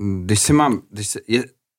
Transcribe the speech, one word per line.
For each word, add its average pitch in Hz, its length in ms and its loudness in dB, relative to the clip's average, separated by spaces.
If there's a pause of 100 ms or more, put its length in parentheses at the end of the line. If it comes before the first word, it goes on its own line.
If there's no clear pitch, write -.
(240)
když 104 160 2
si - 120 2
mám, 143 380 2
když 104 180 -10
se, - 200 -8
je, 120 160 0 (340)